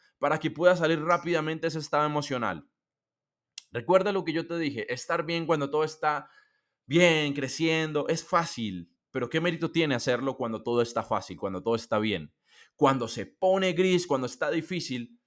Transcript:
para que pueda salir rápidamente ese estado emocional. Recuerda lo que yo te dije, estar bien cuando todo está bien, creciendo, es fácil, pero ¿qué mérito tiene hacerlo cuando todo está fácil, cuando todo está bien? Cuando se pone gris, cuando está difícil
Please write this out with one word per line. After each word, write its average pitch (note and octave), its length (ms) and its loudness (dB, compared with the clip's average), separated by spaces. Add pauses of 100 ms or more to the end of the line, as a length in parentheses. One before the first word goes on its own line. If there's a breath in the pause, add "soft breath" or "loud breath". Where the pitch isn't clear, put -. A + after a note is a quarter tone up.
(180)
para D3+ 220 0
que D#3 100 -2
pueda F3 260 6
salir D#3+ 240 2
rápidamente D#3+ 680 0
ese D#3 100 -2
estado D3+ 300 0
emocional. B2 600 -4 (1040)
Recuerda F#3 400 2
lo F#3+ 140 -2
que D#3+ 80 -4
yo D#3+ 140 -2
te E3+ 100 -6
dije, A#2+ 340 -4
estar D#3+ 340 -4
bien E3 200 -2
cuando D3 240 0
todo D3+ 140 0
está D3+ 460 -4 (580 soft breath)
bien, D#3 460 4
creciendo, D#3 720 -2
es E3 160 -2
fácil, G#2+ 680 -2 (220)
pero B2 180 -4
¿qué D#3+ 100 -2
mérito E3 300 -2
tiene D#3 260 0
hacerlo B2+ 400 -2
cuando A2+ 280 -6
todo A#2+ 180 2
está A#2 220 -2
fácil, F#2+ 340 -4
cuando F#2+ 240 -6
todo A2+ 140 0
está A2+ 240 -2
bien? F#2+ 340 -2 (420 soft breath)
Cuando C3+ 320 2
se G#2+ 180 -8
pone F#3+ 480 2
gris, F3+ 340 2
cuando B2+ 200 0
está D3+ 220 -4
difícil D#3 760 -6